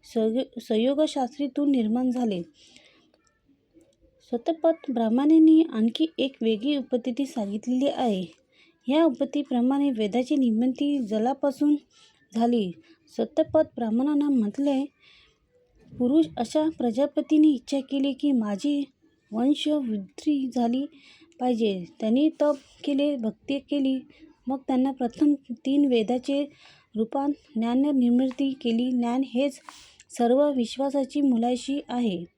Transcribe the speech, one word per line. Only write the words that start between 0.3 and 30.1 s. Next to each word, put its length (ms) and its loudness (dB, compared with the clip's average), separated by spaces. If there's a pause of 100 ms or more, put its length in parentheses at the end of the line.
संयोगशास्त्रीतून 1080 -2
निर्माण 400 0
झाले. 320 -2 (1900)
शतपथ 640 -2
ब्राह्मणाने 680 6
आणखी 440 0 (120)
एक 240 -4
वेगळी 340 -2
उत्पत्ती 500 -4
सांगितलेली 600 -4
आहे. 540 -2 (480)
या 160 4
उत्पत्तीप्रमाणे 840 0
वेदाची 460 -2
निर्मिती 600 0
जलापासून 800 0 (580)
झाली. 360 0 (460)
शतपथ 460 0 (140)
ब्राह्मणांना 520 0
म्हटले, 560 0 (1120)
पुरुष 280 2 (100)
अशा 320 0 (100)
प्रजापतीने 680 2
इच्छा 320 -2
केली 320 -2
की 200 -2
माझी 520 -2 (480)
वंशवृद्धी 1200 -2
झाली 320 0 (540)
पाहिजे. 440 0 (160)
त्यांनी 280 2 (120)
तप 140 2 (300)
केले, 320 0
भक्ती 420 -6
केली. 400 -2 (480)
मग 200 -4
त्यांना 240 0
प्रथम 440 0 (160)
तीन 340 0
वेदाचे 640 0 (500)
रूपात 320 -2 (280)
ज्ञान 420 0
निर्मिती 540 2
केली. 380 -2
ज्ञान 340 -2
हेच 360 -2 (580)